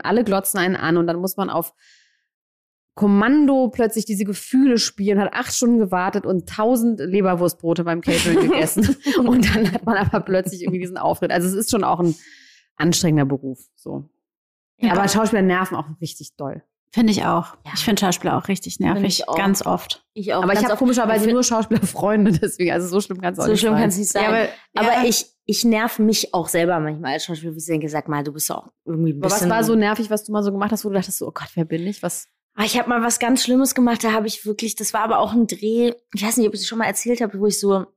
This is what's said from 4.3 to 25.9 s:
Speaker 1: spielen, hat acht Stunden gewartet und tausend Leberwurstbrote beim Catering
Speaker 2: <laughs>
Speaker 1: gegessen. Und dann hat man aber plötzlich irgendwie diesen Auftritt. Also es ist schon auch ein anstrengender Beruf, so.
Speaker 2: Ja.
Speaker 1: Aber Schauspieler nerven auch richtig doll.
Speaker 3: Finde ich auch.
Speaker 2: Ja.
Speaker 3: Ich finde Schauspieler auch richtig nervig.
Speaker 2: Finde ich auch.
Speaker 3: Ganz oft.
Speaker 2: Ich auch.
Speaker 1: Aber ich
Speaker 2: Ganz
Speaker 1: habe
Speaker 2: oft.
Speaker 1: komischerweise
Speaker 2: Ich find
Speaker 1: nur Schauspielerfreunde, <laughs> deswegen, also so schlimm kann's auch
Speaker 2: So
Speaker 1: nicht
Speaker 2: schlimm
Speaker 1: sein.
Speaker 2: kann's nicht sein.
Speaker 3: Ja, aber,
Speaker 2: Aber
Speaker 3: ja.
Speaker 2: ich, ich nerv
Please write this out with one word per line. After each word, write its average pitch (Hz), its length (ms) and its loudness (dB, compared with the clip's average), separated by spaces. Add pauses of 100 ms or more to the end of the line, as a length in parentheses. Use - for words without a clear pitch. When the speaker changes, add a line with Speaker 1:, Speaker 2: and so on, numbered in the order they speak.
Speaker 1:
spielen, 202 400 0
hat 202 160 0
acht - 180 -6
Stunden 240 280 2
gewartet 190 460 0
und 180 220 -2
tausend 226 520 0
Leberwurstbrote 175 800 0
beim 170 180 -2
Catering 170 400 2
Speaker 2:
<laughs> 254 100 4
Speaker 1:
gegessen. 233 460 2 (300)
Und 240 260 4
dann 202 200 2
hat 226 120 -4
man 226 120 0
aber 196 240 0
plötzlich 185 420 -2
irgendwie 180 160 -2
diesen 180 180 -8
Auftritt. - 360 -2
Also 175 160 2
es 190 60 -2
ist 214 180 -4
schon 214 100 2
auch 165 160 0
ein 170 160 2 (640)
anstrengender 156 480 2
Beruf, 135 340 -4 (160)
so. 143 340 -12 (720)
Speaker 2:
Ja. 214 140 0
Speaker 1:
Aber 196 160 2
Schauspieler 214 340 2
nerven 185 340 0
auch 147 100 -6 (140)
richtig - 360 -12
doll. 139 260 -10 (300)
Speaker 3:
Finde 226 180 4
ich 190 140 0
auch. 170 300 -2 (100)
Speaker 2:
Ja. - 100 -16
Speaker 3:
Ich - 100 -4
finde 208 160 0
Schauspieler 180 360 0
auch 180 100 -6
richtig 185 320 -6
nervig. 196 220 0
Speaker 2:
Finde 196 80 0
ich - 200 -4
auch. 147 80 -2
Speaker 3:
Ganz 196 300 0
oft. - 460 -4
Speaker 2:
Ich 202 200 -6
auch. 185 120 0
Speaker 1:
Aber 190 80 2
ich 208 60 2
Speaker 2:
Ganz 214 80 2
Speaker 1:
habe 311 80 0
Speaker 2:
oft. 311 40 -2
Speaker 1:
komischerweise 240 380 2
Speaker 2:
Ich 208 60 2
find 226 100 2
Speaker 1:
nur 247 100 4
Schauspielerfreunde, 220 880 2
<laughs> 160 80 4
deswegen, 180 300 -2
also 175 160 0
so 180 140 0
schlimm 185 200 -6
kann's 185 200 -4
auch - 60 0
Speaker 2:
So - 40 2
Speaker 1:
nicht 214 100 2
Speaker 2:
schlimm 220 120 2
Speaker 1:
sein. 220 100 4
Speaker 2:
kann's 190 160 0
nicht 208 120 -2
sein. 202 120 0
Speaker 3:
Ja, 214 60 0
aber, 220 200 0 (280)
Speaker 2:
Aber 226 160 2 (100)
Speaker 3:
ja. - 60 2
Speaker 2:
ich, - 180 0 (200)
ich 208 180 -2
nerv 226 340 2